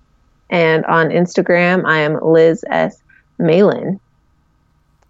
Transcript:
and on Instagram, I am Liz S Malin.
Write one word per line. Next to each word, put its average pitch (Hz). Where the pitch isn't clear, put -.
and 160
on 160
Instagram, 175
I 156
am 151
Liz 165
S -
Malin. 170